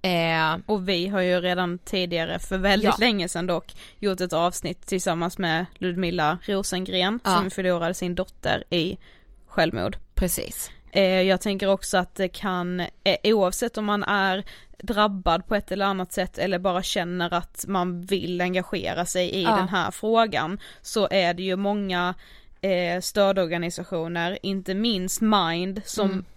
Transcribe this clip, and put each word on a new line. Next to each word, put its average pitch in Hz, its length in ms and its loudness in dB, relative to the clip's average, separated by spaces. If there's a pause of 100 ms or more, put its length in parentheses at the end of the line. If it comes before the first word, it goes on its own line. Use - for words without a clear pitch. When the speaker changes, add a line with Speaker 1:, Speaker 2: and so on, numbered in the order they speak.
Speaker 1:
Eh, 165 560 2
Speaker 2:
Och 202 240 0
vi 180 180 0
har 196 140 0
ju 180 200 2
redan 180 380 0
tidigare, 170 600 -2
för - 180 -4
väldigt 196 320 4
Speaker 1:
Ja. - 100 4
Speaker 2:
länge 208 300 2
sedan 180 180 -2
dock, 170 260 -2 (260)
gjort 185 220 0
ett 175 120 -2
avsnitt 170 540 -2
tillsammans 175 500 -2
med 170 280 0 (120)
Ludmilla 175 680 0
Rosengren 190 800 0
Speaker 1:
Ja. 190 140 2
Speaker 2:
som 185 140 0
förlorade 180 420 0
sin 180 220 -4
dotter - 540 -2
i 175 280 0 (500)
självmord. 131 500 0 (180)
Speaker 1:
Precis. - 560 -2 (200)
Speaker 2:
Eh, 196 120 4 (180)
jag 185 200 4
tänker 196 260 -2
också 196 300 2
att 180 180 0
det 185 120 0
kan, 180 520 -2
eh, - 440 0
oavsett 208 540 2
om 214 80 -2
man 208 180 0
är 196 400 0 (400)
drabbad 196 640 0
på 220 80 0
ett 202 160 -4
eller 196 140 0
annat 190 280 -2
sätt 185 240 -4
eller 180 220 0
bara 185 240 0
känner 175 500 -2
att - 340 -4
man 180 340 0
vill 180 400 -2
engagera 180 640 -2
sig 180 240 0
i 190 140 0
Speaker 1:
Ja. 220 120 4
Speaker 2:
den 185 140 2
här 180 220 0
frågan, 208 680 0 (220)
så - 300 0
är 175 220 2
det 180 100 -6
ju 185 120 0
många, 190 580 -2 (480)
eh, 180 400 0
stödorganisationer, 175 1400 0
inte 190 340 -4
minst 202 460 0
Mind, 190 640 2
som 196 260 0
Speaker 1:
Mm. 185 140 -4 (120)